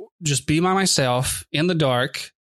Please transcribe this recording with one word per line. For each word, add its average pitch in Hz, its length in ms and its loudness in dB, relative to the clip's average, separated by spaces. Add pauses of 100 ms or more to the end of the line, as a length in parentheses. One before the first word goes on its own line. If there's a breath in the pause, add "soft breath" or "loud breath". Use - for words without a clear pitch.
(220)
just 147 260 -2
be 151 120 2
by 185 140 2
myself 135 800 0
in 156 160 0
the 180 80 0
dark 135 560 0 (140)